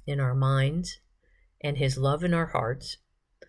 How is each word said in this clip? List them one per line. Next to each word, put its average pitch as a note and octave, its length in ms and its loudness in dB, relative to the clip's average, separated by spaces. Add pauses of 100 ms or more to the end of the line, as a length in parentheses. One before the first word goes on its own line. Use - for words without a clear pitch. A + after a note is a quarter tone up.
in C#3+ 140 -2
our C3 160 0
minds C3+ 640 0 (640)
and C#3+ 160 -4
His C3+ 200 0
love C#3 260 0
in F3+ 100 2
our E3 140 0
hearts, - 500 -4 (520)